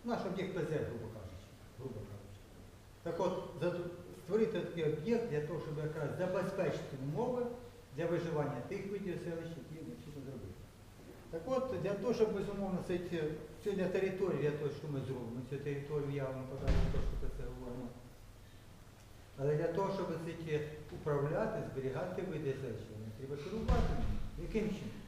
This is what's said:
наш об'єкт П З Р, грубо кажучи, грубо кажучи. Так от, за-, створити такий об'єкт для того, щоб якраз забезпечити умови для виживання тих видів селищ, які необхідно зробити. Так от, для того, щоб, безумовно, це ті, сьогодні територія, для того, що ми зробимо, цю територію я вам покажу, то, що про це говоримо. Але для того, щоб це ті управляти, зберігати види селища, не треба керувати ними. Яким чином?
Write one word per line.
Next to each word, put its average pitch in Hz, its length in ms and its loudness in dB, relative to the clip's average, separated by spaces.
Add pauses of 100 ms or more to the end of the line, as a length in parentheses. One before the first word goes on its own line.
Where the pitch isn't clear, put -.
наш 233 220 0
об'єкт - 280 0
П 175 60 2
З 156 120 2
Р, 147 160 2
грубо - 260 -4
кажучи, - 340 -10 (300)
грубо 107 220 -6 (100)
кажучи. - 300 -12 (640)
Так 170 180 -2
от, 180 240 4 (160)
за-, 175 440 0 (200)
створити 185 360 6
такий 170 320 0
об'єкт - 380 4
для 147 100 4
того, 151 200 -2
щоб 151 180 -2
якраз 151 400 0
забезпечити 180 880 2
умови 240 380 2 (540)
для 165 100 2
виживання 151 600 2
тих 196 220 -2
видів 180 340 -2
селищ, 165 260 -2 (120)
які 156 140 -10 (100)
необхідно 143 400 -10
зробити. 113 340 -8 (720)
Так 160 160 -4
от, 240 360 2
для 190 120 4
того, 240 200 2
щоб, 214 200 6
безумовно, 196 520 0
це 175 120 2
ті, 165 260 0 (400)
сьогодні 185 200 2
територія, 180 560 2
для 147 180 4
того, 143 200 0
що 156 140 -6
ми 135 80 0
зробимо, 120 400 -2 (100)
цю 143 60 -2
територію 143 540 0
я 139 140 0
вам 131 260 -2
покажу, 127 280 6 (140)
то, 165 60 6
що - 220 4
про - 160 2
це - 60 -4 (120)
говоримо. 127 340 -6 (1500)
Але 147 180 4
для 165 200 4
того, 196 180 4
щоб 180 120 0 (200)
це 165 60 -4
ті 156 280 0 (320)
управляти, 156 680 2 (100)
зберігати 156 500 0
види 151 380 0
селища, 110 340 -6 (100)
не 110 120 -6
треба 139 260 -4
керувати 226 560 6
ними. - 200 4 (300)
Яким 202 200 2
чином? - 400 -4